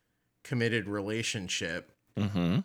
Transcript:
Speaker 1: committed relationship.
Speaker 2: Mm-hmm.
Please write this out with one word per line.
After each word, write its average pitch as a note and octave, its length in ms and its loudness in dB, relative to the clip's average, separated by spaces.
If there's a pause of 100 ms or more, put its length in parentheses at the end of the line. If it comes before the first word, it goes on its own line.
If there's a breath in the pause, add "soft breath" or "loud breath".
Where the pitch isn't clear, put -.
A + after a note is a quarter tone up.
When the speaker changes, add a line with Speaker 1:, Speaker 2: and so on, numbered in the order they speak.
(440)
Speaker 1:
committed A#2 440 0
relationship. G2+ 1040 -4 (260)
Speaker 2:
Mm-hmm. G2 480 2